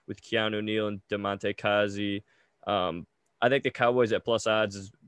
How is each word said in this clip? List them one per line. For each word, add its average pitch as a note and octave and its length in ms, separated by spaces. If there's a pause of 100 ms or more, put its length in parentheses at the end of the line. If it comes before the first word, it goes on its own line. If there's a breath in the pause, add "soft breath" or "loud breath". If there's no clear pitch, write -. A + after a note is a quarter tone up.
with - 140
Keanu G#2+ 420
Neal G#2+ 240
and G#2 220
Damontae G2+ 460
Kazee. G2+ 680 (420)
Um, F2+ 400 (360)
I B2 80
think C3+ 140
the C3 80
Cowboys B2 420
at F#2 100
plus A2+ 240
odds G#2+ 280
is G2 160 (160)